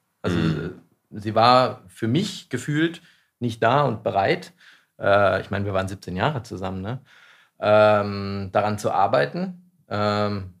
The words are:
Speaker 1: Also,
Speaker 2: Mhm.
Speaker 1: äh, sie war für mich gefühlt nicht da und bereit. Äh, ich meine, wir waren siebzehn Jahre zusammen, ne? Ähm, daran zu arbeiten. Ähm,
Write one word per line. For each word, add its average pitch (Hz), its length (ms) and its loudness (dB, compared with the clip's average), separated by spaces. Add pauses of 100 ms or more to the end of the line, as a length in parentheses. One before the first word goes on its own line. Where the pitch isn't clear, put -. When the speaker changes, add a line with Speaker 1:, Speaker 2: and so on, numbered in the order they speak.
(220)
Speaker 1:
Also, 87 180 -2
Speaker 2:
Mhm. 80 400 -2 (320)
Speaker 1:
äh, 104 80 -14
sie 107 160 -6
war 120 540 4
für - 180 -6
mich 160 400 -2
gefühlt 151 540 -2 (380)
nicht 117 220 -6
da 127 200 4
und 117 240 -2
bereit. 107 480 0 (480)
Äh, 98 400 4
ich - 100 -12
meine, 101 140 -2
wir 101 80 -4
waren 95 160 -2
siebzehn 95 260 -10
Jahre 120 280 -2
zusammen, 92 380 -10
ne? 120 180 -8 (600)
Ähm, 101 960 2
daran 104 240 0
zu - 140 -4
arbeiten. 143 800 -2 (200)
Ähm, 104 720 -2